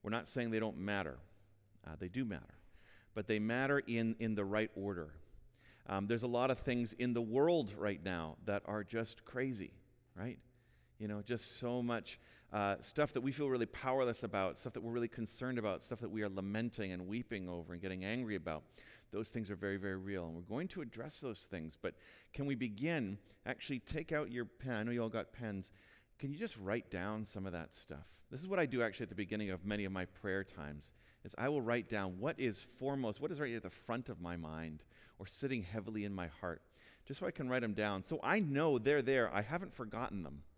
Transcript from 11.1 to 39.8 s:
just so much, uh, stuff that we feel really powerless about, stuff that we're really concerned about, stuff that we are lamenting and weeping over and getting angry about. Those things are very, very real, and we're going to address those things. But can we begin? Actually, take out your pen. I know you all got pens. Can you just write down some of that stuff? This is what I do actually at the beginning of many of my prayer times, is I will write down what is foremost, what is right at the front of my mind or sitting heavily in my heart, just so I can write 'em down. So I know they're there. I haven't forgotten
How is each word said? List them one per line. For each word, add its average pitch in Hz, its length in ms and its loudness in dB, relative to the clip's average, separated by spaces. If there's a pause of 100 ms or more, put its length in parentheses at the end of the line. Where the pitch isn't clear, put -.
just 113 380 -4
so 123 220 0
much, 120 380 -2 (320)
uh, 101 300 4
stuff - 320 2
that 123 80 2
we 135 100 2
feel 143 160 0
really 123 200 4
powerless 131 560 2
about, 95 340 2
stuff - 160 -8
that 104 100 -6
we're 117 80 -4
really 120 160 2
concerned 123 500 -2
about, 104 240 0
stuff 117 200 -6
that 107 80 -4
we 107 140 0
are 101 60 0
lamenting 101 640 0
and 90 160 -4
weeping 104 400 -4
over 87 240 -4
and 85 100 -6
getting 92 220 -2
angry 110 320 0
about. 78 280 -2 (480)
Those 110 180 -2
things 107 200 -2
are 101 60 -2
very, 98 220 0
very 95 180 0
real, 95 300 -2
and 82 100 -4
we're 87 60 -6
going 123 280 -2
to 180 120 -6
address 120 380 -8
those 117 300 -6
things. 80 320 -6
But 90 120 -2 (400)
can 139 120 -2
we 139 100 4
begin? 117 640 0 (280)
Actually, 127 340 -4
take - 320 -4
out 151 200 0
your 120 140 -2
pen. 127 300 -4
I 107 80 2
know 117 80 0
you 120 100 2
all 113 80 2
got 107 220 -2
pens. 101 400 -4 (460)
Can 139 140 -4
you 147 60 -6
just 208 200 -6
write 104 340 0
down 104 320 0
some 98 220 -6
of 90 80 -2
that 82 200 -6
stuff? - 320 -12 (240)
This 135 120 -8
is 185 60 -8
what 190 120 2
I 156 60 6
do 123 180 2
actually 110 220 0
at 90 40 -14
the 98 60 -8
beginning 104 360 0
of 90 140 -4
many 104 200 2
of 95 60 0
my 92 140 0
prayer 98 380 -2
times, 73 480 -10 (320)
is - 140 -12
I 127 120 2
will 147 120 2
write 117 260 2
down 95 320 -2
what 143 200 0
is 117 260 0 (120)
foremost, 131 440 0
what 151 100 0
is 143 80 -4
right 127 140 0
at 110 100 -4
the 90 60 -6
front 120 400 -4
of 98 100 -8
my 87 160 -4
mind 80 480 -6 (340)
or 98 100 -10
sitting 127 360 -2
heavily 104 400 -2
in 101 100 -2
my 90 140 -2 (140)
heart, 85 200 -4 (440)
just - 160 -8
so 180 40 -4
I 190 60 0
can 135 160 -4
write 127 160 2
'em 107 100 0
down. 101 300 2
So - 180 -2
I 180 200 4
know 143 380 6
they're 139 220 6
there. 120 320 6
I 104 100 2
haven't 170 300 -4
forgotten 107 500 -4